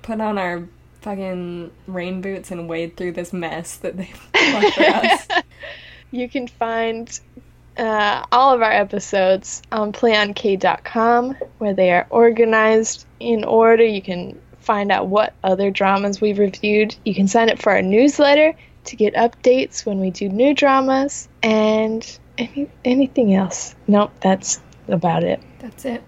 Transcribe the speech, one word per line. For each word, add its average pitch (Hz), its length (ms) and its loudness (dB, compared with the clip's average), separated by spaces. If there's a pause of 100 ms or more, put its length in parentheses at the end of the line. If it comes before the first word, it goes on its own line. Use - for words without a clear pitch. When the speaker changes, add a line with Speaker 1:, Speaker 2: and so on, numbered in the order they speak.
Speaker 1:
put 220 180 -8
on 214 160 -4
our 175 280 -6 (360)
fucking 180 680 -10 (160)
rain 185 340 -8
boots 190 300 -10
and 170 180 -10
wade 165 280 -8
through 180 160 -8
this 175 200 -10
mess 170 440 -8
that - 200 -10
they've - 380 -16
<laughs> - 0 -
left 277 400 2
for - 100 0
us. 330 480 0
Speaker 2:
<laughs> - 760 -10
You 247 180 -6
can 247 200 -6
find, 226 720 -6 (580)
uh, 214 540 -2
all 262 200 6
of 240 100 2
our 220 100 2
episodes 196 960 0
on 214 220 -4
play 226 240 2
on 208 180 0
K 196 220 0
dot 185 260 -2
com, 240 540 0 (220)
where 208 140 -4
they 185 200 2
are 175 180 2
organized 220 960 2 (140)
in 226 240 -2
order. 226 400 6
You 208 180 0
can 180 340 -8 (220)
find 202 320 -2
out 190 160 2
what 202 280 0 (100)
other 190 260 0
dramas 196 500 -2
we've 208 200 -2
reviewed. 208 640 0
You 208 100 -2
can 196 140 2
sign 226 200 4
up - 120 -2
for 214 120 0
our 190 100 2
newsletter 285 720 4 (320)
to - 100 -16
get 214 180 0
updates - 720 0
when 196 140 -4
we 190 100 0
do 196 180 -6
new 233 240 2
dramas. 269 760 0 (160)
And 220 600 0 (320)
any, 277 320 -8 (160)
anything 254 500 2
else? 190 400 -4 (120)
Nope, 208 240 2 (100)
that's 190 380 -2 (300)
about 170 340 0
it. 170 180 -2 (200)
Speaker 1:
That's - 240 -18
it. 240 240 -8